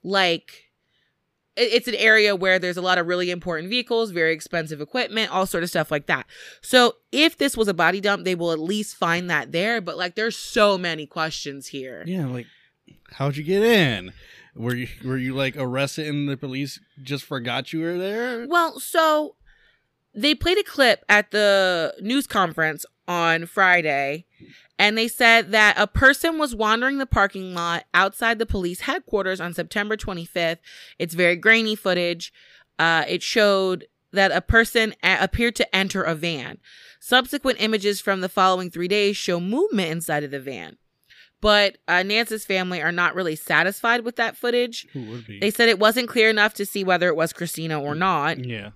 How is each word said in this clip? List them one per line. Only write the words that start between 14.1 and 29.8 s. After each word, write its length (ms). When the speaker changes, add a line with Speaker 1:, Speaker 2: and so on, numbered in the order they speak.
Speaker 2:
Were 200
you, 120
were 140
you, 180
like, 220
arrested 500
and 220
the 80
police 420
just 240
forgot 480
you 80
were 160
there? 500
Speaker 1:
Well, 320
so 560
they 220
played 240
a 40
clip 460
at 220
the 680
news 280
conference 580
on 400
Friday, 760
and 180
they 120
said 440
that 240
a 120
person 500
was 180
wandering 440
the 80
parking 480
lot 300
outside 420
the 80
police 360
headquarters 600
on 140
September 420